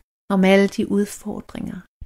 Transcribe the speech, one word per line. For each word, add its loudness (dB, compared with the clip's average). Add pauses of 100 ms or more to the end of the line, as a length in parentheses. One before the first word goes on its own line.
(340)
om 4 (120)
alle 6
de -2 (140)
udfordringer, -8 (280)